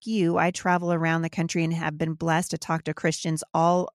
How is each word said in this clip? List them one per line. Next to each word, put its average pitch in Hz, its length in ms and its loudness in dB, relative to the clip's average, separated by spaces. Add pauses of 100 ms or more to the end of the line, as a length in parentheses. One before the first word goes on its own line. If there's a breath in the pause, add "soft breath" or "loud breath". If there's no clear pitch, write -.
you, 185 320 2
I 170 140 4
travel 180 420 0
around 165 300 2
the 165 80 -2
country 165 340 -2
and 165 80 0
have 160 240 -4
been 160 160 -2
blessed 165 380 0
to 160 80 -4
talk 160 260 -4
to 156 80 -4
Christians 160 500 -2 (120)
all 175 400 4